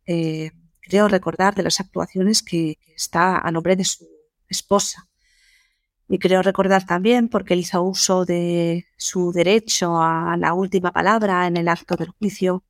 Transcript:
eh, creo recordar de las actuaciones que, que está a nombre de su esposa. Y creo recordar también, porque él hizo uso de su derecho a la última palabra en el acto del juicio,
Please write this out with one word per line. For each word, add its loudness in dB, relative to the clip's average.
eh, -4
creo 2
recordar 0
de -2
las -2
actuaciones -2
que, -4
que -20
está 0
a -4
nombre 0
de -2
su -8
esposa. -2
Y -2
creo 2
recordar 2
también, 2
porque -2
él 2
hizo -2
uso 0
de -2
su -4
derecho 0
a 0
la 0
última 0
palabra 2
en 0
el 0
acto -2
del -8
juicio, -4